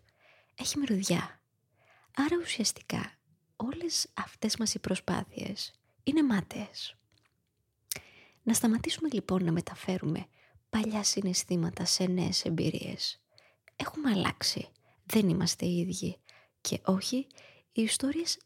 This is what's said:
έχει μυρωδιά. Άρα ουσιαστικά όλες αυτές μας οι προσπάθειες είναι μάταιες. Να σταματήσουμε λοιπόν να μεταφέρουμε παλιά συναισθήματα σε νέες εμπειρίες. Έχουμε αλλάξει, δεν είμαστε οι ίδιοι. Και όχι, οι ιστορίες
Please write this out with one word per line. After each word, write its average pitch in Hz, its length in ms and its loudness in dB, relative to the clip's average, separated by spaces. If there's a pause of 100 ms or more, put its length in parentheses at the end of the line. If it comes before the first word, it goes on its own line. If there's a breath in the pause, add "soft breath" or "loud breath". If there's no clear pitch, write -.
(540 soft breath)
έχει - 240 -4
μυρωδιά. 196 640 0 (720 soft breath)
Άρα 302 240 2
ουσιαστικά - 720 -4 (440)
όλες 320 580 -4
αυτές - 420 -4
μας 220 180 0
οι 202 40 -4
προσπάθειες - 920 -4 (300)
είναι 311 200 4
μάταιες. - 760 -2 (1500 loud breath)
Να 226 120 4
σταματήσουμε 240 580 2
λοιπόν 190 320 2
να 170 80 2
μεταφέρουμε 175 760 -2 (440 soft breath)
παλιά 214 320 0
συναισθήματα 180 840 0
σε - 200 2
νέες 180 400 2
εμπειρίες. - 800 -2 (540 soft breath)
Έχουμε 294 340 -2
αλλάξει, - 580 0 (360 soft breath)
δεν 208 240 4
είμαστε 170 380 2
οι 175 120 2
ίδιοι. 180 400 -4 (420 soft breath)
Και - 240 -2
όχι, 196 420 0 (460 loud breath)
οι 226 100 0
ιστορίες 277 640 0